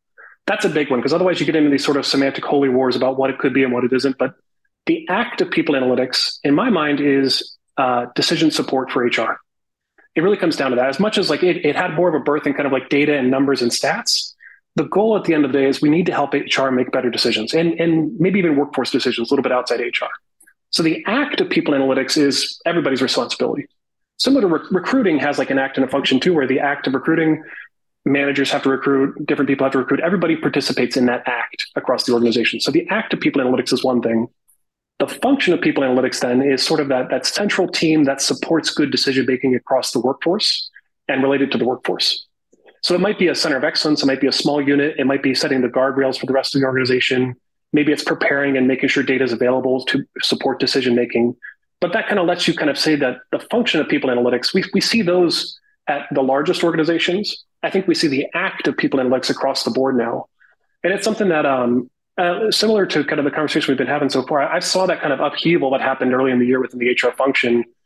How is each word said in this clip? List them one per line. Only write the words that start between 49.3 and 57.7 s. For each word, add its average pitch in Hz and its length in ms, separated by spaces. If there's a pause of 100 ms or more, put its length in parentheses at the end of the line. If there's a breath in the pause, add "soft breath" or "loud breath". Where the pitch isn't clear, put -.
available 127 520
to - 200 (160)
support 131 380
decision-making. 120 800 (440 loud breath)
But 175 120
that 214 160
kinda 202 160
lets 175 240
you 160 60
kind 151 160
of 139 80
say 156 180
that 127 220 (120)
the 143 80
function 214 420
of 135 80
people 139 220
analytics, 123 420
we, 185 120 (100)
we 196 60
see - 220
those 175 580 (260 loud breath)
at 143 240
the 143 120
largest 147 420
organizations. 165 800 (180)
I 160 80